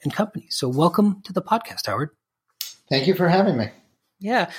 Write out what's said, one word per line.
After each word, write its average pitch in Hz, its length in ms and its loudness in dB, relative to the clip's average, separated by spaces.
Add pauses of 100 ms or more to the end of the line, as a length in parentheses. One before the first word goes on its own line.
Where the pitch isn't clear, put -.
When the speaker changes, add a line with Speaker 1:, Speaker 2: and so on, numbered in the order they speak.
Speaker 1:
and 143 80 -2
Company. - 380 -6
So - 180 -4
welcome 175 540 2
to - 100 -16
the 180 80 -2
podcast, - 460 -6
Howard. 123 240 -4 (800)
Speaker 2:
Thank 135 160 2
you 185 80 4
for 180 140 2
having 190 280 4
me. 110 140 -2 (500)
Speaker 1:
Yeah. 202 380 -2